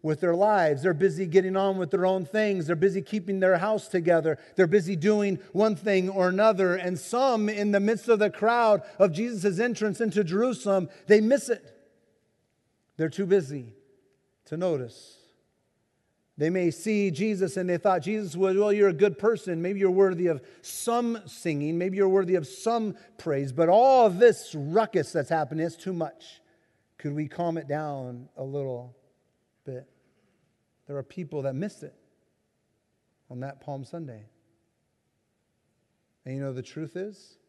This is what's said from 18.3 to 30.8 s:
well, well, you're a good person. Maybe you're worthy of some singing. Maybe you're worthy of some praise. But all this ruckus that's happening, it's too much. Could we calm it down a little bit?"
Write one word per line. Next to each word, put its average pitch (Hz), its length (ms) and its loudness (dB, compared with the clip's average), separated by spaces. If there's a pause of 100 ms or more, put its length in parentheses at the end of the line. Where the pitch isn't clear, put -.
well, 185 240 0
well, 208 140 2
you're 208 160 6
a 185 60 2
good 190 240 2
person. 190 420 -2
Maybe 190 200 -4
you're 196 100 4
worthy 185 380 2
of 151 120 -2 (220)
some 233 640 -4
singing. 151 500 -4
Maybe 185 220 -4
you're 196 100 4
worthy 185 280 2
of 156 100 -2
some 220 500 -4 (220)
praise. 139 340 -4
But 165 160 2
all 240 400 8
this 196 460 4
ruckus 165 580 -2
that's 147 160 -2
happening, 160 380 -2
it's 160 100 -8
too - 160 -10
much. - 480 -10 (560)
Could 147 160 -8
we 151 160 -6
calm 170 300 -4
it 143 100 -12
down 139 680 -8
a 135 100 -12
little 131 520 -10 (680)
bit?" 127 200 -14 (1000)